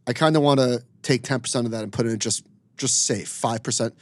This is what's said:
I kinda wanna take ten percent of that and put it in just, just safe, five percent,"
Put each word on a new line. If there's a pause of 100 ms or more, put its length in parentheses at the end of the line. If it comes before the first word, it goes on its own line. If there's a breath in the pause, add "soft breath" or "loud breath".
I
kinda
wanna (220)
take
ten
percent
of
that
and
put
it
in
just, (320)
just
safe,
five
percent,"